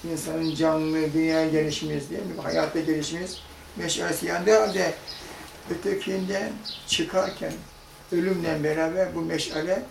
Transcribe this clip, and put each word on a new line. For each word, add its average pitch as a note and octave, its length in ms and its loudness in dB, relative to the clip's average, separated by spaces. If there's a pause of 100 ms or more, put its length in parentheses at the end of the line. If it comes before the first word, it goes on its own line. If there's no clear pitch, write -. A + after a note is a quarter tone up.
İnsanın D#3+ 500 -2
canlı, D#3 580 2
dünyaya D#3+ 360 4
gelişimiz D3+ 600 0
değil F#3+ 120 -6
mi? F3+ 200 -8
Hayatta D#3+ 380 0
gelişimiz D#3+ 580 -2 (380)
meşalesi - 500 -2
yandığı F#3+ 320 6
halde F#3 360 2 (760)
ötekinden F#3+ 840 -2 (340)
çıkarken - 680 0 (600)
ölümle E3+ 520 2
beraber D#3+ 500 2
bu E3 60 -2
meşale E3 720 0